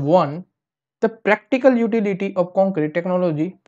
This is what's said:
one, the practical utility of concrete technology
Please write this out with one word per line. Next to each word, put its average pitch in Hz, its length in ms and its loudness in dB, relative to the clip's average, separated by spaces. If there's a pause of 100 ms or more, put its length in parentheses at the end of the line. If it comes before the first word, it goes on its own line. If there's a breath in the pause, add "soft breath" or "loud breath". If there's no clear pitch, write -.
(120)
one, 160 200 2 (720)
the 220 80 0 (160)
practical 254 520 2
utility 202 560 -2
of 180 200 -2
concrete 190 400 0
technology 175 560 -2 (180)